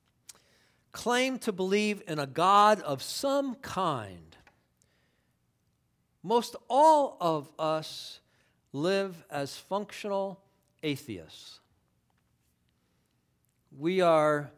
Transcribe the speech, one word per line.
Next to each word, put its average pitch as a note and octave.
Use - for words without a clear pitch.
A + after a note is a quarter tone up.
claim B3
to A3
believe G3
in D#3
a C#3
God G3
of C#3
some C#4
kind, G#2
most A3+
all C#4+
of D#3
us D#3
live F3+
as C#3+
functional G3
atheists. A#2
We F3+
are D3+